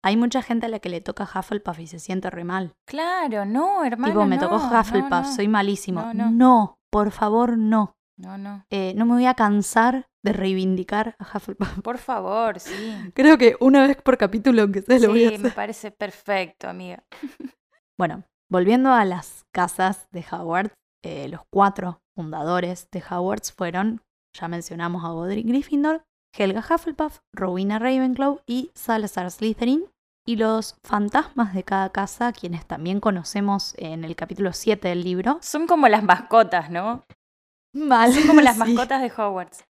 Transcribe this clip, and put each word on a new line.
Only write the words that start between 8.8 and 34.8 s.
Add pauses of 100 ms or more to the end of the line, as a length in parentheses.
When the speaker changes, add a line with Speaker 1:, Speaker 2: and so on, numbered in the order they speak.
Speaker 1:
no
me
voy
a
cansar (180)
de
reivindicar
a
Hufflepuff.
Speaker 2:
Por
favor,
sí.
Speaker 1:
<laughs>
Creo
que
una
vez
por
capítulo,
aunque
sea,
lo
voy
a
Speaker 2:
Sí,
me
Speaker 1:
hacer.
Speaker 2:
parece
perfecto,
amiga.
<laughs> (420)
Speaker 1:
Bueno, (260)
volviendo
a
las
casas
de
Hogwarts, (280)
eh,
los (100)
cuatro (120)
fundadores
de
Hogwarts
fueron, (360)
ya
mencionamos
a
Godric
Gryffindor, (320)
Helga
Hufflepuff, (120)
Rowena
Ravenclaw
y
Salazar
Slytherin. (400)
Y
los
fantasmas
de
cada
casa,
quienes
también
conocemos
en
el
capítulo
siete